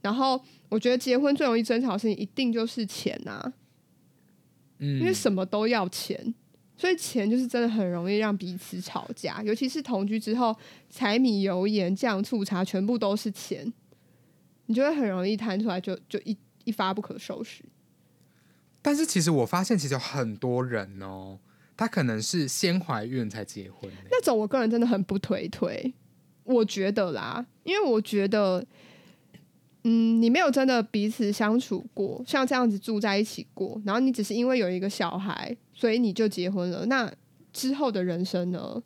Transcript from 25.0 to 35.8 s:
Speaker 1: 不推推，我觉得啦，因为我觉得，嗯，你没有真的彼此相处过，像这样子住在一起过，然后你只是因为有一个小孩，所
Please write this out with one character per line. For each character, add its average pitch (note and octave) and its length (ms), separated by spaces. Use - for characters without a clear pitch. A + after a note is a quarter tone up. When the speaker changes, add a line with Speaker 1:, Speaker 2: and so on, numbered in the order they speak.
Speaker 1:
不 F#3 120
推 - 300
推， - 460
我 A#3 220
觉 G3 260
得 G3 220
啦， B2 320
因 F4 100
为 G#4 80
我 A#3 200
觉 G3+ 260
得， G3 380
嗯， A3+ 380
你 A#3 80
没 C#4+ 100
有 D#4 120
真 C4+ 160
的 B3 160
彼 G#3+ 260
此 G#3 220
相 A3 280
处 - 340
过， - 340
像 C4+ 180
这 C4 80
样 B3 160
子 G3+ 80
住 G#3 220
在 G3+ 180
一 G#3 60
起 - 300
过， G3+ 320
然 G3 80
后 A#3 60
你 C4 120
只 A3+ 120
是 G#3 100
因 A#3+ 140
为 B3+ 100
有 F#3+ 120
一 F3+ 100
个 F#3+ 100
小 F3+ 280
孩， G3 380
所 A3+ 180